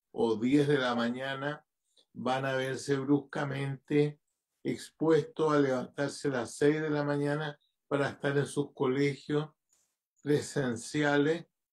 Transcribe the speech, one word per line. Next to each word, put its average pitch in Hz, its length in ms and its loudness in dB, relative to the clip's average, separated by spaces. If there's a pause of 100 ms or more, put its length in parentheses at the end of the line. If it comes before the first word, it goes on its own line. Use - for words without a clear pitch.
(120)
o 113 240 2
diez 139 320 4
de 143 100 4
la 123 160 0
mañana, 135 720 -4 (480)
van 127 320 -2
a 135 100 -2
verse 131 420 -2
bruscamente 139 1200 0 (440)
expuestos 151 880 0
a 147 80 6
levantarse 139 680 -2
a 139 40 -2
las 120 240 -4
seis 151 240 4
de 156 100 -2
la 147 140 0
mañana 147 540 -2 (300)
para 143 220 0
estar 143 260 -2
en 143 100 2
sus - 260 -4
colegios 143 800 -2 (720)
presenciales 143 1200 0 (260)